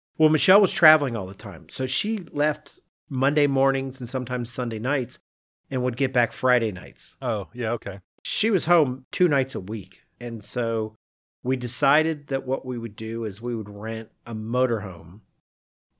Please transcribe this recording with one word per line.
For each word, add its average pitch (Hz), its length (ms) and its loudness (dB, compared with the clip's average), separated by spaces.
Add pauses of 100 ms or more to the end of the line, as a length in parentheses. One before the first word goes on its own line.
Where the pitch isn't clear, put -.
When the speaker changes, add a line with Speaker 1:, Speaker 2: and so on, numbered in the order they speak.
(180)
Speaker 1:
Well, 156 120 6
Michelle 185 320 6
was 196 120 4
traveling 147 420 6
all 95 120 -2
the 98 80 -8
time. 82 340 -12
So - 160 -4
she 208 340 -4 (120)
left 147 480 -2 (280)
Monday 143 400 2
mornings 135 520 2
and 123 100 -6
sometimes 123 420 -4
Sunday 117 280 -4
nights 127 400 -2 (500)
and 127 140 -2
would 123 140 0
get 131 140 0
back 120 200 2
Friday 120 400 2
nights. - 500 -14
Speaker 2:
Oh, 110 320 -2
yeah, 117 200 -4
okay. 101 260 -8 (240)
Speaker 1:
She - 260 0
was 196 160 2
home 151 460 2
two 180 160 2
nights 135 280 0
a 107 40 -4
week. 98 420 -10 (180)
And 117 240 -8
so 113 520 -4 (480)
we 127 120 0
decided 143 720 0
that 135 180 -4
what 131 200 -4
we 127 120 -4
would 113 180 -8
do 113 280 -6
is 104 180 -6
we 120 140 -4
would 104 140 -6
rent 110 400 -8 (160)
a 117 100 -8
motorhome, 107 840 -2 (800)